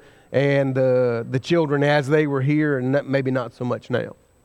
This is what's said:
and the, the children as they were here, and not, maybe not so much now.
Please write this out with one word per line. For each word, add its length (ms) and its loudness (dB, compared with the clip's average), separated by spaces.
and 420 2
the, 540 0
the 100 -2
children 440 0
as 260 2
they 180 4
were 140 -2
here, 380 0
and 140 -2
not, 140 0
maybe 240 0
not 220 -4
so 140 -8
much 240 -6
now. 260 -4